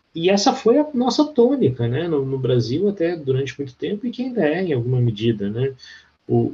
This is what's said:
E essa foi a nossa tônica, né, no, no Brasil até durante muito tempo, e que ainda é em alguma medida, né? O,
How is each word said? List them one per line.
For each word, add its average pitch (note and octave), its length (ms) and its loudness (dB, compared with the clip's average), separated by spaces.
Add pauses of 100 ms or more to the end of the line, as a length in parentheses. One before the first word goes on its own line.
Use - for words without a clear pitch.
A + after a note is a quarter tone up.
(160)
E E3 140 0
essa G3+ 240 4
foi B3 260 4
a D4 140 0
nossa C4 320 2
tônica, A#3 640 2
né, D3+ 180 -2
no, D3 180 0
no C3+ 140 -4
Brasil B2+ 480 0
até F3 300 -2
durante C3+ 420 -4
muito C3+ 160 -10
tempo, G3+ 320 -6
e A#3+ 40 -4
que B3 120 -8
ainda A#3+ 240 0
é E3+ 160 0
em F3 80 -2
alguma B2+ 300 0
medida, G#2+ 480 0
né? B2+ 240 -4 (540)
O, A#2 260 0